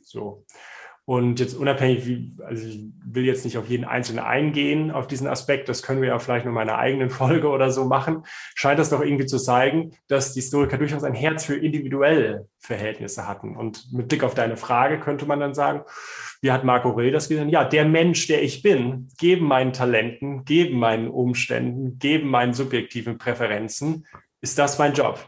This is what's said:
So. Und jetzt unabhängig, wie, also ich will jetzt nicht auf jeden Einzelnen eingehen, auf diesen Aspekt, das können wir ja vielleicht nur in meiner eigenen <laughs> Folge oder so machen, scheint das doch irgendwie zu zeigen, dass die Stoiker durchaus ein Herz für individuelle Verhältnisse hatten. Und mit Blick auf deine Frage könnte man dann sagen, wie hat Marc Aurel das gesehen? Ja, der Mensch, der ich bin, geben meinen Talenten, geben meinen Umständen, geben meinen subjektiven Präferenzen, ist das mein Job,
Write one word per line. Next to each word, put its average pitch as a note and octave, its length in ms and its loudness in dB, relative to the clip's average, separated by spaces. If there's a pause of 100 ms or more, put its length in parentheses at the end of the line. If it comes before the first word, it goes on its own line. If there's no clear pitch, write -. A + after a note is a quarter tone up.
So. G#2 440 -14 (640)
Und B2 300 2
jetzt A#2+ 140 -2
unabhängig, C3+ 520 0
wie, B2 300 -6 (100)
also A2+ 220 -10
ich G#2+ 160 -12 (220)
will B2 180 -4
jetzt B2+ 220 0
nicht B2 120 -6
auf G#2+ 120 -6
jeden A#2+ 160 -2
Einzelnen A#2+ 400 -4
eingehen, D3 640 0
auf C3+ 160 -4
diesen C3+ 200 -4
Aspekt, C3+ 420 -2
das A#2 120 -4
können C3+ 200 -2
wir B2+ 80 2
ja A#2+ 100 0
vielleicht A#2+ 240 -2
nur B2 80 -4
in A#2 40 -2
meiner A2 220 0
eigenen C3 320 0
<laughs> - 0 -
Folge D3 380 2
oder C3 240 2
so C3 140 0
machen, C3+ 380 0 (320)
scheint C#3 220 2
das D#3 120 4
doch C#3+ 100 2
irgendwie C#3+ 260 0
zu C3 120 -2
zeigen, C3+ 540 2 (180)
dass C3+ 240 0
die B2+ 80 -6
Stoiker C3+ 360 0
durchaus D3 280 -2
ein C3+ 80 -2
Herz D#3 320 -2
für C#3 100 -2
individuelle C#3 920 0 (100)
Verhältnisse G#2+ 680 -8
hatten. G#2 300 -10
Und A2+ 380 -10
mit B2 160 -4
Blick D3 120 0
auf A#2+ 140 0
deine A2+ 220 0
Frage C#3 420 2
könnte C#3+ 260 -4
man C#3+ 140 -2
dann C#3+ 140 -4
sagen, D3 300 -2 (580)
wie C3 100 2
hat C3 140 2
Marc B2 180 4
Aurel A#2+ 300 2
das D3+ 160 0
gesehen? D3+ 180 0
Ja, D3+ 160 4
der D3+ 220 4
Mensch, E3 420 4
der D3 160 2
ich C3 180 -4
bin, C3 460 2 (100)
geben F3 300 4
meinen C3 240 4
Talenten, B2+ 720 0
geben D3 340 4
meinen A2+ 300 2
Umständen, B2 920 -2
geben D3 300 2
meinen B2 240 4
subjektiven A#2 640 -4
Präferenzen, A#2 880 -4 (360)
ist - 180 -4
das C#3 180 2
mein D3 140 4
Job, B2+ 360 0